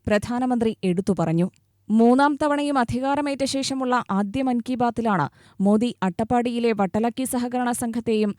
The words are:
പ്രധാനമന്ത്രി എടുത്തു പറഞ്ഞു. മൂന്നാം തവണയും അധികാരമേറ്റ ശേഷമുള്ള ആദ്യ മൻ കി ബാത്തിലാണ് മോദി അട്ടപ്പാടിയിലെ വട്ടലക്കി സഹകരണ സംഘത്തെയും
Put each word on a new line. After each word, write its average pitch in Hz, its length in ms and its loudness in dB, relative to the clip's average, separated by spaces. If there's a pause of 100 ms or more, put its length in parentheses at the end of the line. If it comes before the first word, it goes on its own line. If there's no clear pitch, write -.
പ്രധാനമന്ത്രി 233 640 0 (120)
എടുത്തു 190 360 0
പറഞ്ഞു. 165 280 2 (420)
മൂന്നാം 247 460 6
തവണയും 285 440 0
അധികാരമേറ്റ 277 640 -2
ശേഷമുള്ള 262 680 -2
ആദ്യ 202 300 0
മൻ 254 180 0
കി 254 160 -4
ബാത്തിലാണ് 226 520 0 (320)
മോദി 208 300 4 (140)
അട്ടപ്പാടിയിലെ 233 760 0
വട്ടലക്കി 220 460 -2
സഹകരണ 247 460 -2
സംഘത്തെയും 226 680 -2